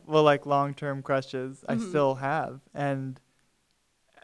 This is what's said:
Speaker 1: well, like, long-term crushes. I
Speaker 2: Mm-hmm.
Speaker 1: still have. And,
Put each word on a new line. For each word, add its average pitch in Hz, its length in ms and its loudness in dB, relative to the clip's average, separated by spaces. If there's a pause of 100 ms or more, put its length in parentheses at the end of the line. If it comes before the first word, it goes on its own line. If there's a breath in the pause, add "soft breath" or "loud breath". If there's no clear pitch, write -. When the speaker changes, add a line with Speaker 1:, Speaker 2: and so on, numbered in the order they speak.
Speaker 1:
well, 156 160 6
like, 143 240 4
long-term 143 560 -2
crushes. 135 640 -4
I - 60 0
Speaker 2:
Mm-hmm. 226 160 -4
Speaker 1:
still 139 240 2
have. 135 460 -4 (120)
And, 135 480 -6 (1040)